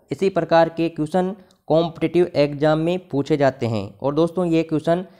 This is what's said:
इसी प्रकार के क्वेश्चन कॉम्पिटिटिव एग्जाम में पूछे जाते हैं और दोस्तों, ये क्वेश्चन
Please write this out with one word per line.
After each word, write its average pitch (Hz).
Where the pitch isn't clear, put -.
इसी 190
प्रकार 165
के 165
क्वेश्चन 175
कॉम्पिटिटिव 165
एग्जाम 147
में 180
पूछे 165
जाते 131
हैं 104
और 143
दोस्तों, 170
ये 165
क्वेश्चन 165